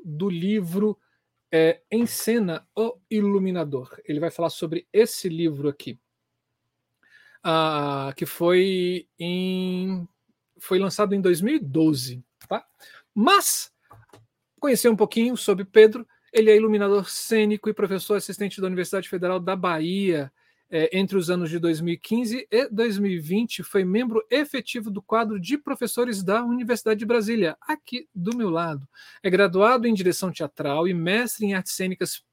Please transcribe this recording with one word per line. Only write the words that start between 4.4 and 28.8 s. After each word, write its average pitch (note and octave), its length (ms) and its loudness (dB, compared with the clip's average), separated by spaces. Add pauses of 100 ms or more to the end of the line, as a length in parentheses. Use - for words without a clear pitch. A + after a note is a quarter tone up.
sobre E3 420 -6
esse A3 360 2
livro D#3+ 400 -2
aqui, C#3 300 -8 (1400)
ah, D3 760 0
que E3 100 -6
foi F3+ 840 2 (100)
em, F#3 880 -4 (500)
foi - 220 -2
lançado G3 380 0
em G3 40 0
dois F3 200 2
mil B3+ 160 0
e - 20 -4
doze, C3+ 640 0 (260)
tá? G#3 160 -6 (480)
Mas, - 600 2 (880)
conhecer B3+ 280 2
um A3 80 6
pouquinho A#3 400 2
sobre G3 280 -2
Pedro, A3 420 6 (260)
ele A3 160 6
é G#3+ 80 10
iluminador G3+ 540 2
cênico G#3+ 580 0
e G#3 60 -2
professor F#3+ 400 -2
assistente G3 460 -6
da F#3+ 80 -2
Universidade F#3 400 -4
Federal F3+ 320 -2
da F#3 160 -4
Bahia. F3 760 -2 (400)
É, D#3+ 240 0
entre G3 200 0
os E3+ 120 0
anos F3 220 -2
de F3 80 -4
dois E3 220 0
mil E3+ 140 -2
e E3 40 -6
quinze A#3 500 -4
e B3+ 200 2
dois A3 280 0
mil G3+ 140 0
e F3+ 80 -2
vinte, F#3+ 420 -2
foi F#3+ 220 0
membro A3 480 0
efetivo B3+ 580 -2
do G3 140 -8
quadro A3 380 -2
de A3 180 -4
professores A#3+ 640 -4
da G#3 220 0
Universidade A#3 560 -2
de A#3 40 -6
Brasília, G#3+ 560 0
aqui - 540 -8
do G3+ 220 -4
meu A3+ 120 -2
lado. D#3+ 400 -4 (320)